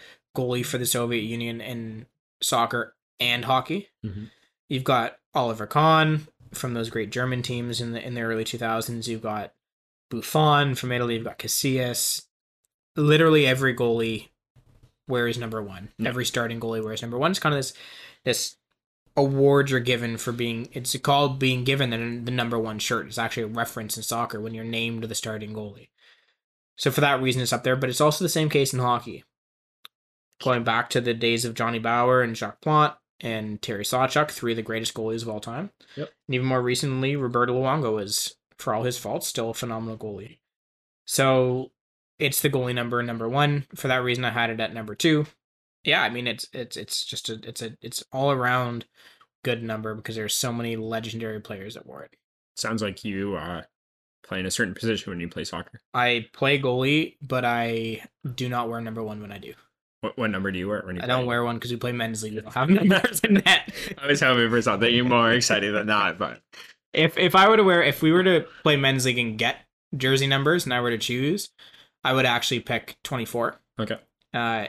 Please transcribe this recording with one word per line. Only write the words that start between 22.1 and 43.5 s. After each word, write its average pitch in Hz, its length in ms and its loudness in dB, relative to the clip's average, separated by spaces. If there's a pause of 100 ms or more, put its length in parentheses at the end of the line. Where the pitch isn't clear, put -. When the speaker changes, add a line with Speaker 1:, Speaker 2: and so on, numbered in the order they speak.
Speaker 1:
the 123 100 -4
number 120 220 0
one 110 220 -4
shirt. 104 260 -2
It's 110 140 -10
actually 113 240 -4
a 107 40 -6
reference 113 480 -6
in 113 60 -10
soccer 117 400 -4
when 113 140 -8
you're 113 80 -10
named 113 400 -4
the 110 100 -6
starting 107 400 -8
goalie. 107 360 -12 (880)
So - 120 2
for 131 120 2
that 139 200 4
reason, 131 220 2
it's 117 100 0
up 117 100 -2
there, 127 120 2
but 131 160 -2
it's 123 100 0
also 151 240 2
the 156 40 2
same 156 200 0
case 139 240 2
in 127 60 0
hockey. 120 440 -2 (1200)
Going 123 200 2
back 113 280 2
to 123 100 2
the 120 120 0
days 117 320 0
of 117 80 -4
Johnny 117 260 -2
Bower 120 420 4
and 113 140 0
Jacques 104 260 -8
Plante 151 340 4 (240)
and 110 420 -6
Terry 104 240 -6
Sawchuk, 135 460 2
three 117 220 -2
of - 20 -2
the 117 80 -4
greatest 110 300 -4
goalies 113 280 -4
of 113 80 -8
all 107 100 -6
time. 135 300 -8 (260)
Speaker 2:
Yep. 143 140 -8 (180)
Speaker 1:
And 131 80 -2
even 127 120 0
more 131 140 2
recently, 131 540 0
Roberto 123 380 2
Luongo 127 480 0
is, - 340 -4 (220)
for 123 160 -4
all 113 100 -2
his 123 140 -2
faults, 147 300 -6
still 113 240 -4
a - 20 -6
phenomenal 113 440 -8
goalie. 107 420 -12 (680)
So 131 640 2 (480)
it's 143 220 0
the 143 80 2
goalie 127 260 0
number, 120 280 -2
number 113 260 -4
one. 143 360 2 (100)